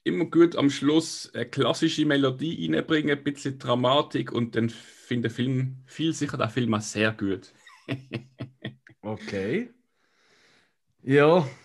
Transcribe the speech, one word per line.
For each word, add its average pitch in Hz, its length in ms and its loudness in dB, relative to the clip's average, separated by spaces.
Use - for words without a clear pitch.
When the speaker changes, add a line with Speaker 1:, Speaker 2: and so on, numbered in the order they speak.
Speaker 1:
immer 180 220 0
gut 170 320 4
am 139 120 4
Schluss 151 640 0
eine 113 120 -6
klassische 151 600 0
Melodie 143 640 0
reinbringen, 151 480 0
ein 139 60 -18
bisschen 139 340 -6
Dramatik 131 760 0
und 117 240 -2
dann 113 120 0
finde - 600 -6
der - 20 -4
Film, 131 540 -4
viel 160 260 -4
sicher 147 240 -6
der 110 140 0
Film 117 240 0
auch 107 80 0
sehr 107 320 0
gut. 98 400 -6
<laughs> - 60 -6
Speaker 2:
Okay. 107 680 -6
Ja, 147 440 6